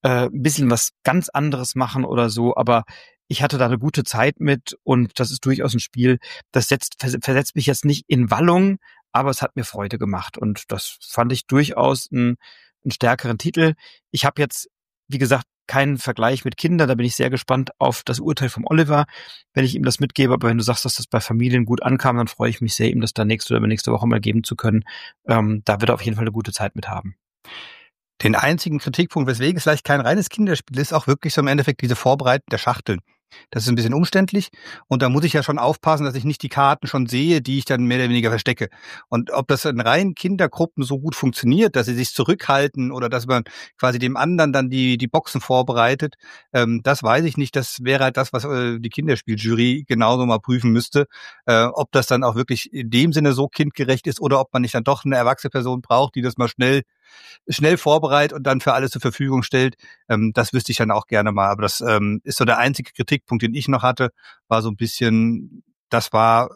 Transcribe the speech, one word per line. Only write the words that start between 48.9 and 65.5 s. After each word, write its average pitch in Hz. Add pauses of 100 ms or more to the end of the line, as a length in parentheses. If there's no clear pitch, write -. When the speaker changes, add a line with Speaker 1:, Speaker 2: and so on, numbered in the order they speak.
Speaker 2:
genauso 123
mal 113
prüfen 123
müsste, 120 (400)
äh, 113
ob 139
das 131
dann 131
auch 117
wirklich 127
in 123
dem 135
Sinne 143
so 135
kindgerecht 139
ist -
oder 139
ob 131
man 123
nicht 120
dann 117
doch 139
eine 135
erwachsene 123
Person 127
braucht, 127
die 127
das 123
mal 123
schnell, 131 (640)
schnell 156
vorbereitet 147
und 135
dann 135
für 135
alles 131
zur 123
Verfügung 131
stellt. 131 (340)
Ähm, 110
das 120
wüsste 127
ich -
dann 110
auch 101
gerne 104
mal. 98
Aber 101
das, 101
ähm, 104
ist -
so 123
der 117
einzige 127
Kritikpunkt, 123
den 113
ich 139
noch 131
hatte, 127 (380)
war 113
so 110
ein 104
bisschen, 113 (260)